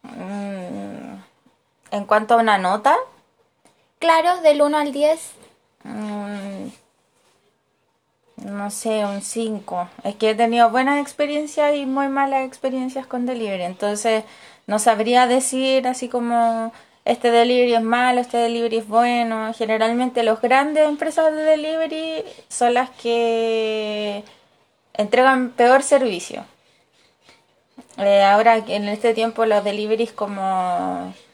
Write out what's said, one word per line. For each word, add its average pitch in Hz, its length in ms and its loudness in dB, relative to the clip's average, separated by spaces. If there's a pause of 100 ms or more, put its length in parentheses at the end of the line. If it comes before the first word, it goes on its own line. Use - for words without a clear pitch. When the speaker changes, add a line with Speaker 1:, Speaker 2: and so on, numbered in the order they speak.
Speaker 1:
Mm, 196 1080 -12 (760)
en 202 160 -6
cuanto 214 280 2
a - 20 6
una 220 220 4
nota. 208 360 2 (1040)
Speaker 2:
Claro, 330 440 2
del 294 200 6
uno 294 160 2
al 294 140 -2
diez. 302 400 0 (500)
Speaker 1:
Mm, 208 840 -10 (1700)
no 202 340 -10
sé, 214 340 -4
un 202 180 -6
cinco. 202 640 -6 (160)
Es 202 100 -6
que 220 160 0
he 220 40 0
tenido 233 360 4
buenas 262 300 0
experiencias 294 760 -2
y 277 120 -4
muy 269 220 -2
malas 269 380 -2
experiencias 262 600 -6
con 247 200 -4
delivery, 214 380 -4
entonces 208 600 -2 (420)
no 208 120 -2
sabría 233 480 4
decir 262 600 0
así 254 200 -6
como 233 640 -2 (320)
este 240 280 0
delivery 247 420 4
es 226 80 2
malo, 247 380 2
este 247 160 -4
delivery 233 420 0
es 214 100 -6
bueno. 226 680 0
Generalmente 233 680 0
las 226 180 0
grandes 285 460 2
empresas 311 480 0
de 311 80 -4
delivery 311 800 -2 (260)
son 240 260 0
las 247 160 0
que 220 1300 -2 (720)
entregan 254 560 2
peor 254 320 6
servicio. 247 640 0 (1500)
Eh, 202 260 4
ahora 214 420 6
que 202 120 -4
en 208 120 -4
este 214 260 0
tiempo 226 320 0
los 208 180 2
deliveries 214 480 -2
como 185 1000 -4 (200)